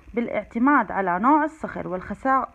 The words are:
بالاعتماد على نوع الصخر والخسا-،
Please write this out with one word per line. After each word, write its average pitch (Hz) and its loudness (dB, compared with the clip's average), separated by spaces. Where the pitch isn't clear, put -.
بالاعتماد 233 0
على 185 -2
نوع 294 4
الصخر 180 -8
والخسا-، 208 -2